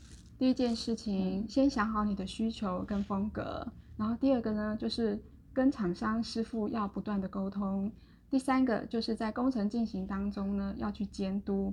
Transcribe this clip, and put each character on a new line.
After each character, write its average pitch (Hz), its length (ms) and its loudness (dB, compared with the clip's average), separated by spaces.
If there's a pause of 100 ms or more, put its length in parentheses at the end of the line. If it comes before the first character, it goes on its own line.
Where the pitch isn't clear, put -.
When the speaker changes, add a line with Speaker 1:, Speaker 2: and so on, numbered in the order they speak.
(360)
Speaker 1:
第 254 140 4
一 - 20 6
件 247 220 2
事 226 200 -2
情， 190 500 0
Speaker 2:
嗯。 226 40 -6
Speaker 1:
先 277 220 6
想 220 180 0
好 214 160 2
你 208 100 2
的 190 120 -2
需 220 240 -2
求 190 320 -2
跟 202 220 -2
风 202 260 -2
格。 - 360 -6 (300)
然 214 100 -2
后 233 100 0
第 269 180 4
二 247 80 4
个 220 100 -2
呢， 214 260 -2
就 226 100 -2
是 220 300 0 (360)
跟 262 160 4
厂 180 240 0
商 220 280 0
师 226 200 -2
傅 220 260 -2
要 220 200 0
不 202 120 -4
断 202 180 -2
的 185 100 -2
沟 190 200 -2
通。 196 420 0 (380)
第 269 120 4
三 262 240 4
个， 240 220 2
就 226 140 -2
是 226 140 -2
在 220 160 -2
工 247 180 2
程 208 220 2
进 233 160 0
行 190 180 -4
当 196 240 -2
中 202 280 -2
呢， 196 220 -2
要 226 120 -2
去 202 160 -4
监 196 360 -2
督， 196 300 0